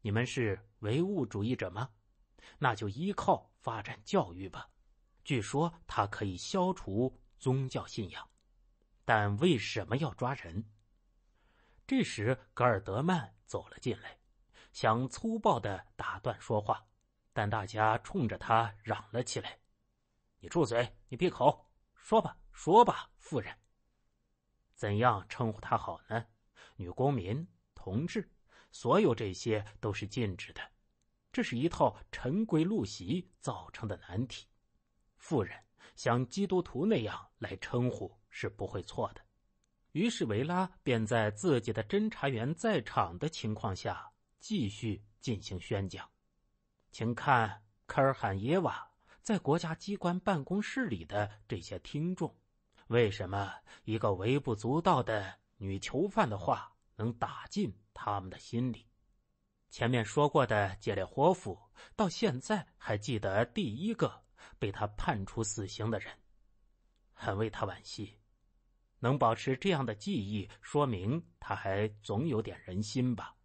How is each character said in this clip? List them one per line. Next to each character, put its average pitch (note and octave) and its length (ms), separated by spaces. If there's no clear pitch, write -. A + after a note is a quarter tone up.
你 G#2+ 120
们 A2+ 120
是 A2+ 320
唯 A2+ 240
物 F#3 240
主 G2+ 160
义 A#2+ 140
者 G2 140
吗？ A2 200
那 B2+ 140
就 G#2+ 160
依 D#3 240
靠 - 440
发 A2+ 260
展 - 220
教 B2+ 280
育 F#2 160
吧， - 200
据 B2 180
说 D#3 300
它 G#2 180
可 - 180
以 F#2+ 120
消 F#3 360
除 B2 480
宗 C3 280
教 - 160
信 G#2 260
仰。 - 180
但 G#2 340
为 D3+ 200
什 G2+ 300
么 A2 80
要 C#3 180
抓 B2+ 200
人？ F#2 300
这 C4 200
时 A#2+ 340
格 - 80
尔 A#2+ 180
德 G#2 220
曼 E3 320
走 - 260
了 - 100
进 - 200
来， - 160
想 B2 360
粗 A3+ 280
暴 G#3 220
地 G2+ 260
打 - 240
断 A2+ 200
说 G#2+ 200
话， - 260
但 G#2 180
大 G#2+ 160
家 A2 320
冲 - 300
着 G2+ 100
他 A2+ 340
嚷 A2 260
了 B2 140
起 - 160
来 - 180
：“你 - 100
住 E3+ 160
嘴！ A#2 320
你 B2+ 80
闭 F3 120
口！ - 400
说 - 280
吧， - 160
说 G#3+ 320
吧， - 340
妇 - 220
人。” - 120
怎 G#2 240
样 A2 300
称 A2+ 240
呼 - 80
她 - 160
好 - 320
呢？ A2 160
女 F2+ 120
公 C3+ 240
民、 A#2+ 340
同 A2 320
志， F#3 240
所 C#3 300
有 F3 120
这 G#2+ 200
些 G#2 320
都 G#2+ 120
是 G2+ 140
禁 G2+ 300
止 - 160
的。 - 100
这 - 100
是 - 160
一 D3 100
套 C#3 300
陈 F#3+ 340
规 D#3+ 180
陋 F#3 220
习 C#3 420
造 - 320
成 - 160
的 G2+ 80
难 A#2+ 200
题。 - 180
妇 C3 260
人 - 160
像 B2 320
基 G3 180
督 F#3 160
徒 D#3+ 240
那 G3 160
样 - 360
来 G2 180
称 B2 340
呼 - 240
是 - 180
不 - 180
会 F#2 160
错 - 300
的。 - 80
于 G3 160
是 A3+ 160
维 A2 180
拉 F3+ 240
便 A#2 220
在 G#2+ 260
自 B2 300
己 A2+ 100
的 A2+ 140
侦 G#3 240
查 D3 200
员 B2+ 260
在 G#3 260
场 B2+ 380
的 D3 100
情 A2 260
况 G2+ 220
下 - 340
继 F3+ 280
续 G#2 360
进 A2 200
行 F#2 200
宣 G2 260
讲。 F2+ 220
请 A#2+ 240
看 A#2 480
科 - 140
尔 C3+ 120
汗 G2+ 280
耶 C#3 200
娃 - 300
在 G#3 180
国 D3+ 200
家 E3 160
机 G3+ 200
关 F3+ 260
办 F3 220
公 G3 200
室 B3+ 240
里 G2 180
的 G#2 260
这 G2+ 140
些 - 200
听 E3 360
众， - 180
为 A#2 220
什 G2 180
么 G2 240
一 A2 140
个 G#2+ 160
微 A2 240
不 C3+ 160
足 A#2+ 260
道 E3+ 220
的 G2+ 360
女 G2 200
囚 D3+ 300
犯 G3 200
的 G2+ 100
话 - 360
能 A2+ 160
打 - 360
进 F3+ 240
他 - 260
们 F#2+ 120
的 - 80
心 A#2+ 340
里？ - 160
前 A#2+ 220
面 B2 120
说 D3 240
过 C#3+ 200
的 G2+ 300
杰 - 180
列 G2 100
霍 D#3 300
夫 - 240
到 G#3+ 140
现 D3+ 320
在 G3+ 260
还 - 200
记 G#2+ 220
得 G2 260
第 A#2+ 320
一 G#3 180
个 - 300
被 G2+ 140
他 - 140
判 G#2 400
处 - 180
死 G#2 220
刑 G#2+ 240
的 A2 80
人， - 160
很 - 240
为 A2 140
他 - 160
惋 F2+ 160
惜。 - 360
能 B2+ 200
保 A#2 160
持 C3 220
这 G3 140
样 C#3 140
的 A2 120
记 G3+ 180
忆， G#2 340
说 D3 260
明 A2+ 400
他 - 160
还 G2+ 320
总 A2 240
有 A2+ 120
点 G#2+ 240
人 F#2 160
心 B2 360
吧。 - 180